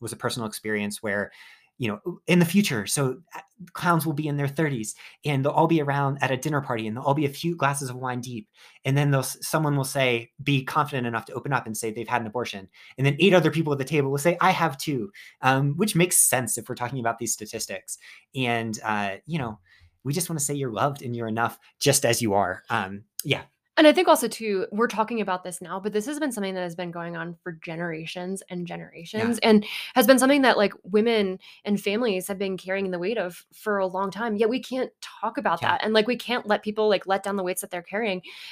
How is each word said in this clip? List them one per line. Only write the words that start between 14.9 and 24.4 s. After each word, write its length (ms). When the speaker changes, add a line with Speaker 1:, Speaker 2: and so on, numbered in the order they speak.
Speaker 1:
um, 380
which 180
makes 220
sense 400
if 100
we're 60
talking 260
about 180
these 140
statistics. 640
And, 500
uh, 320
you 120
know, 200
we 80
just 160
wanna 120
say 120
you're 200
loved 280
and 160
you're 120
enough 300
just 260
as 160
you 140
are. 340
Um, 360
yeah. 200
Speaker 2:
And 100
I 80
think 140
also, 200
too, 440